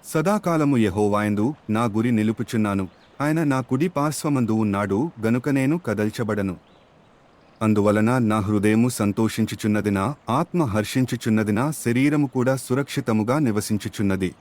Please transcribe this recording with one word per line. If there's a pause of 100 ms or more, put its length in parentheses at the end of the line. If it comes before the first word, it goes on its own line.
సదాకాలము
యెహోవాయందు (300)
నా (100)
గురి
నిలుపుచున్నాను. (380)
ఆయన
నా (100)
కుడి (100)
పార్శ్వమందు (100)
ఉన్నాడు, (280)
గనుక
నేను (100)
కదల్చబడను. (1040)
అందువలన (200)
నా (100)
హృదయము
సంతోషించుచున్నది,
నా (360)
ఆత్మ (100)
హర్షించుచున్నది,
నా (180)
శరీరము
కూడా
సురక్షితముగా (100)
నివసించుచున్నది. (120)